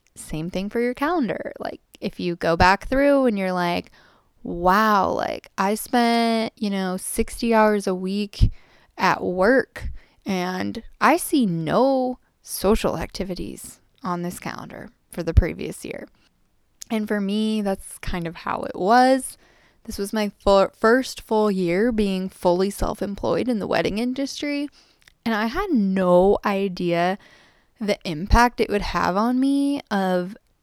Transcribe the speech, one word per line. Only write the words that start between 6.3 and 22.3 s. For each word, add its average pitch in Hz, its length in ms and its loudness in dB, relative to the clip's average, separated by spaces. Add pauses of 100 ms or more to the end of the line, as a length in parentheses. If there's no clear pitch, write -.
you 208 120 -2
know, 190 280 -2
sixty - 560 -2
hours 214 340 4
a 185 80 0
week 196 560 0 (460)
at - 260 0
work, 190 680 2 (360)
and 190 580 -4 (160)
I 240 180 4
see 285 280 0
no 247 720 0 (220)
social - 560 0
activities - 840 -10 (240)
on 175 180 -4
this 175 160 -8
calendar - 520 -14 (220)
for 175 120 -8
the 165 100 -4
previous - 520 0
year." - 220 -12 (800)
And 214 180 -4
for 208 140 -2
me, 214 400 -2
that's 196 380 -6
kind 170 280 -4
of 165 80 -10
how - 280 -6
it - 120 -8
was. 254 600 2 (480)
This 220 120 -12
was 202 140 -8
my 214 180 -2 (140)
fu-, 196 320 6
first 247 460 2
full 214 280 2
year 190 440 0
being 190 340 0
fully 185 420 0